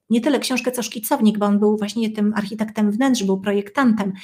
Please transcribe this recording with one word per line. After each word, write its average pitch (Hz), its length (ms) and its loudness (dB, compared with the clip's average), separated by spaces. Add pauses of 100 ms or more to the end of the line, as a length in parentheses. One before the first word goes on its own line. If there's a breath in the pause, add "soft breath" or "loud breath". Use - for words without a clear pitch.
(120)
nie 233 80 4
tyle 262 180 2
książkę, 247 340 -2
co 247 100 -4
szkicownik, 214 560 0
bo 202 80 0
on 202 120 4
był 214 180 4
właśnie 214 340 -4
tym 214 260 -2
architektem 214 540 -2
wnętrz, 240 320 2
był 190 180 0
projektantem. 202 720 0 (120)